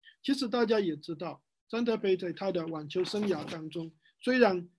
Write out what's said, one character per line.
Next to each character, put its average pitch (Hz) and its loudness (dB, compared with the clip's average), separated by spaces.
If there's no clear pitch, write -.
其 277 0
实 269 -2
大 240 2
家 220 4
也 170 0
知 156 -10
道， 160 -10
张 233 -2
德 233 2
培 196 2
在 180 -4
他 196 -2
的 170 -2
网 156 -6
球 185 0
生 208 -2
涯 165 -2
当 160 -8
中， 165 -8
虽 254 2
然 190 4